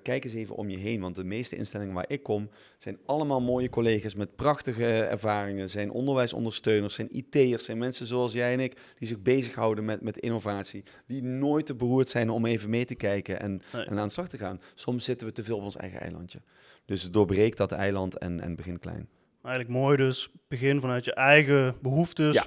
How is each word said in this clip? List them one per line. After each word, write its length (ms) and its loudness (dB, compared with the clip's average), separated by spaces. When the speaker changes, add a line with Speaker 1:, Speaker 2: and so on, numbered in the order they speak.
Speaker 1:
kijk 220 -4
eens 100 -10
even 220 -8
om 140 -6
je 60 -6
heen, 240 -4
want 160 -6
de 80 -6
meeste 320 -6
instellingen 380 -8
waar 140 -4
ik 140 -6
kom 280 -2
zijn 280 -12
allemaal 340 0
mooie 280 0
collega's 460 0
met 220 -6
prachtige 480 0
ervaringen, 680 -2
zijn 200 -4
onderwijsondersteuners, 1040 0
zijn 220 -6
I 120 -6
T'ers, 360 4
zijn 140 -6
mensen 280 -4
zoals 260 0
jij 200 0
en 80 0
ik 200 -4
die 100 -6
zich 140 -6
bezighouden 600 2
met, 160 -4
met 180 -6
innovatie, 640 -4
die 160 -6
nooit 440 0
te 80 -4
beroerd 360 2
zijn 200 0
om 160 0
even 240 0
mee 140 0
te 100 -8
kijken 460 -2
en, 220 -6
Speaker 2:
Nee. 120 -6
Speaker 1:
en 140 -4
aan 80 -2
de 60 -6
slag 160 -6
te 100 -12
gaan. 220 -8
Soms 300 -4
zitten 220 -4
we 60 -8
te 120 -10
veel 120 -4
op 60 -6
ons 140 -8
eigen 240 -10
eilandje. 380 -12
Dus 260 -4
doorbreek 460 4
dat 160 0
eiland 460 -2
en, 220 -4
en 160 -6
begin 220 -8
klein. 300 -10
Speaker 2:
Eigenlijk 360 -6
mooi 180 6
dus, 320 2
begin 320 2
vanuit 240 -2
je 100 -2
eigen 680 8
behoeftes, 520 4
Speaker 1:
Ja. 120 8